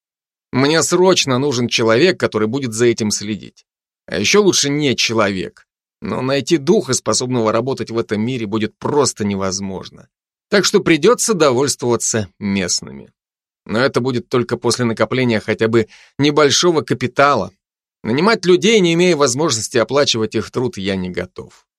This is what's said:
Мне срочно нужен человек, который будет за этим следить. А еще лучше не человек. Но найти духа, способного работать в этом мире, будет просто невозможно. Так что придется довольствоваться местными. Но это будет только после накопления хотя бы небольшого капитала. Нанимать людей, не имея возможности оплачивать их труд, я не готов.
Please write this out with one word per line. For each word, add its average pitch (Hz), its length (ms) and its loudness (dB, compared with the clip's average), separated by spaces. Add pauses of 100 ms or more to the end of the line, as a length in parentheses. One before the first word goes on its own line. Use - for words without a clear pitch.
(520)
Мне 143 300 2
срочно 175 560 2
нужен 123 300 0
человек, 120 520 2
который 107 280 0
будет 127 260 -4
за 117 120 2
этим 110 240 0
следить. 101 540 -8 (420)
А - 120 -6
еще 143 240 2
лучше 165 260 2
не 143 280 0
человек. 101 720 -2 (360)
Но 95 180 -6
найти 139 380 0
духа, 139 340 0
способного 117 600 0
работать 117 380 -4
в 113 60 -8
этом 110 240 -2
мире, 117 260 -4
будет 107 320 -4
просто 127 460 0
невозможно. 95 840 -6 (420)
Так 196 160 2
что 202 140 2
придется 175 520 2
довольствоваться 123 960 0 (100)
местными. 87 720 -4 (520)
Но 104 160 -4
это 127 200 0
будет 120 280 -4
только 120 300 -2
после 120 260 0
накопления 113 560 0
хотя 110 280 0
бы 113 200 2 (300)
небольшого 147 640 2
капитала. 127 680 0 (520)
Нанимать 165 420 0
людей, 185 360 4
не 170 120 4
имея 175 240 4
возможности 131 600 0
оплачивать 117 560 0
их 107 160 -4
труд, 127 260 -4
я 98 180 -4
не 92 140 -4
готов. - 580 -12 (120)